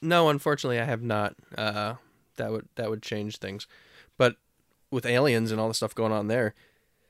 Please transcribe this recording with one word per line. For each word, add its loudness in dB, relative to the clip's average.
No, 4
unfortunately, 0
I -2
have -2
not. -2
Uh, -2
that -4
would, -6
that -4
would -4
change -6
things. -10
But 4
with -4
aliens 4
and -2
all 0
the -4
stuff -4
going 0
on -2
there, 0